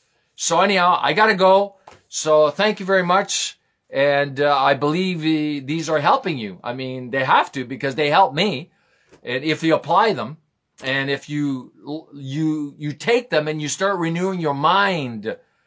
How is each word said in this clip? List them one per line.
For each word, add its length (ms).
So 260
anyhow, 400
I 120
gotta 220
go. 420
So 440
thank 280
you 60
very 180
much. 540
And, 520
uh, 160
I 160
believe 480
the, 400
these 280
are 100
helping 380
you. 260
I 100
mean, 380
they 120
have 300
to, 100
because 320
they 140
help 240
me. 380
And 200
if 200
you 100
apply 380
them, 260
and 260
if 200
you, 420
you, 640
you 140
take 380
them 180
and 140
you 80
start 280
renewing 440
your 120
mind 840